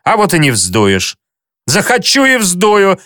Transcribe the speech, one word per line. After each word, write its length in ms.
а 140
вот 160
и 60
не 120
вздуешь". 680
"Захочу 600
и 100
вздую! 720